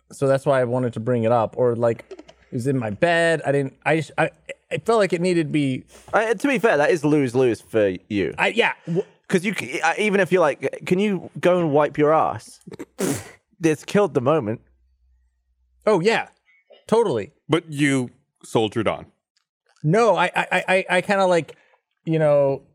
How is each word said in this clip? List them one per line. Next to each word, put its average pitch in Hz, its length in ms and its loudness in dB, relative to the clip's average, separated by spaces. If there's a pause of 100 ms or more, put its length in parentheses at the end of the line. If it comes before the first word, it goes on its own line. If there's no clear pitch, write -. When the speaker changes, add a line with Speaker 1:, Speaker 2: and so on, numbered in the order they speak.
(120)
Speaker 1:
So - 160 -2
that's 135 180 0
why 135 160 2
I - 40 2
wanted 123 280 -2
to 117 60 -10
bring 117 240 -2
it 113 80 2
up. 113 260 0
Or, 120 180 2
like, 117 340 -2
it - 440 -20
was 123 140 -6
in 139 100 0
my 113 120 -4
bed. 165 560 0
I 139 60 0
didn't, 139 220 -2 (120)
I 151 120 2
just, 156 200 -6
I, 156 120 0 (400)
it 165 160 -8
felt 226 140 2
like 196 140 0
it 165 80 0
needed 170 260 0
to 139 40 -10
be 143 320 -2 (300)
Speaker 2:
I, 220 200 0
to 208 140 -2
be 262 120 2
fair, 185 180 2
that 147 140 4
is 160 140 0
lose-lose 131 560 2
for 101 340 0 (140)
you. 95 280 0
Speaker 1:
I, 196 120 2
yeah. 202 240 0 (120)
W- 170 200 -4 (240)
Speaker 2:
'Cause 175 140 0
you 208 100 -4
c-, 131 280 -8
I, 160 160 0
even 196 240 2
if 170 100 -2
you're 185 80 4
like, 143 460 -2
"Can 180 140 0
you 196 380 -2
go 175 220 2
and 165 140 0
wipe 147 240 2
your 147 160 4
ass?" 104 480 -2 (360)
<laughs> - 40 -4 (600)
It's 160 220 0
killed 196 300 0
the 135 80 0
moment. 123 400 -2 (1200)
Speaker 1:
Oh, 208 140 2
yeah. 190 300 0 (580)
Totally. 190 460 0 (160)
Speaker 3:
But 165 200 -2
you 139 420 -2 (340)
soldiered 110 420 -2
on. 82 200 -4 (760)
Speaker 1:
No, 196 320 2
I, 170 180 0
I, 175 180 -2
I, 185 180 0
I, 185 160 0 (120)
I 180 40 0
kinda, 196 240 0
like, 170 320 0 (480)
you 160 140 0
know, 143 420 2 (140)